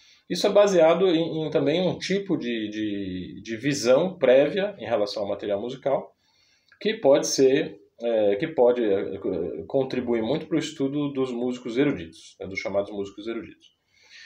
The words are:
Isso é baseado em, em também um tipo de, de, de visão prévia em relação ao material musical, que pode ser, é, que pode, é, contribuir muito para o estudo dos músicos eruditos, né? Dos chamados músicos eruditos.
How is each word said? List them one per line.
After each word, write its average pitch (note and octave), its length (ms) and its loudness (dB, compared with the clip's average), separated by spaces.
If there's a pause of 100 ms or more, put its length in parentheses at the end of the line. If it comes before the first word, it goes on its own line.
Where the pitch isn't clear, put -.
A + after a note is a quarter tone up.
(300)
Isso F3+ 180 0
é - 20 2
baseado F#3+ 600 6
em, D#3+ 360 0
em D3 40 -6
também D3+ 360 0
um D#3+ 140 -2
tipo F#3 380 -4
de, A#2 320 -4
de, G2 720 -8
de A2+ 140 -8
visão C3+ 600 2
prévia D#3 640 4
em A2 60 -10
relação G#2+ 380 -2
ao G2+ 60 -4
material G2+ 300 -2
musical, C3+ 560 -4 (640)
que G#3+ 140 -2
pode D3+ 340 4
ser, C#3 480 2 (260)
é, G#2+ 360 2
que D#3+ 100 -4
pode, A#2+ 340 4
é, G2 380 0 (480)
contribuir B2 540 -2
muito C#3+ 260 -4
para E3+ 80 -2
o D3+ 40 2
estudo C#3+ 520 -4
dos C3 220 -4
músicos B2 440 -4
eruditos, F#2+ 640 -4
né? F#2+ 80 -10
Dos F#2+ 140 -8
chamados G2+ 300 -4
músicos G2+ 360 -10
eruditos. - 480 -12 (500)